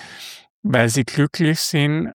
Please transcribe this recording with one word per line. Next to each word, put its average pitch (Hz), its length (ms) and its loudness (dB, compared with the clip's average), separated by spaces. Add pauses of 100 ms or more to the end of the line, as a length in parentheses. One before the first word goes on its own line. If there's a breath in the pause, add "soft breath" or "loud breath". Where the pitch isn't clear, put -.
(640 loud breath)
weil 123 260 2
sie 123 160 2
glücklich 156 560 0
sind 156 540 0